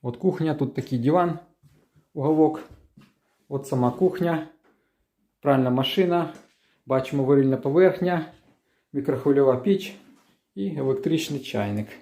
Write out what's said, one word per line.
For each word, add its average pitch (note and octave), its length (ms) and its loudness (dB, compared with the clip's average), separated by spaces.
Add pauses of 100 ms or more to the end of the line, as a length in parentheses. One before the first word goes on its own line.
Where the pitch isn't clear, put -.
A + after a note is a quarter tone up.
От B2 160 -10
кухня, E3 360 -2
тут C#3 200 -4
такий B2+ 260 -6
диван, E3+ 400 0 (720)
уголок. D#3 480 2 (880)
От C#3 180 -8
сама B2 240 0
кухня, E3+ 560 0 (960)
пральна C3 280 2
машина, E3 640 0 (520)
бачимо C3 380 -2
варильна C3+ 340 4
поверхня, F3 680 2 (680)
мікрохвильова C#3 640 2
піч - 380 -2 (600)
і F#3+ 200 -6
електричний C#3 640 -2
чайник. G#2 480 -6 (140)